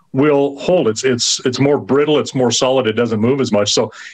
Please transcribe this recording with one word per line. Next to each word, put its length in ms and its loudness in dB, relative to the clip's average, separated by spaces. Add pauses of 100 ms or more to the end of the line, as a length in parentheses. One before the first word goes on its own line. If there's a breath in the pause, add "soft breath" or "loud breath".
(120)
will 480 2
hold. 260 2
It's, 160 -2
it's, 420 -2
it's 140 -2
more 200 2
brittle. 420 0
It's 140 -6
more 180 0
solid. 340 0
It 60 0
doesn't 280 -2
move 200 0
as 100 -2
much. 220 0
So 180 0 (240 loud breath)